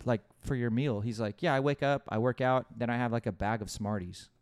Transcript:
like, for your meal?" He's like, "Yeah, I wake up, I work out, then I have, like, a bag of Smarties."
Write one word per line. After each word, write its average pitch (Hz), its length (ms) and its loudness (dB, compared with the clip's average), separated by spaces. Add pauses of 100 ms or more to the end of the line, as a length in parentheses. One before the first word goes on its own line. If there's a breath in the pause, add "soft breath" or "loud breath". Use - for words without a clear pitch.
like, 120 160 2 (200)
for - 140 -2
your 120 160 0
meal?" 117 300 2
He's 113 180 -4
like, 107 240 -4
"Yeah, 165 100 4
I 135 60 4
wake 139 240 0
up, 139 260 2
I - 100 0
work 123 220 0
out, 127 240 4 (120)
then 117 120 -2
I 120 80 0
have, 120 140 0
like, 117 160 -2
a 110 40 0
bag 104 300 -2
of 98 80 -8
Smarties." 98 600 -6 (120)